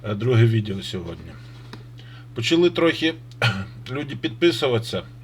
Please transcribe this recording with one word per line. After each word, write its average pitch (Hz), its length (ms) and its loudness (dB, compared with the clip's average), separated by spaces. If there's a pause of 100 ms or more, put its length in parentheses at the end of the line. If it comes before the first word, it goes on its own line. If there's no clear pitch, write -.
е, 107 120 -2
друге 117 300 6
відео 104 360 0
сьогодні. 85 500 -10 (1040)
Почали 165 340 4
трохи 160 440 2 (380)
<clears throat> 98 400 -8
люди 139 240 -6
підписуватися 123 880 2 (200)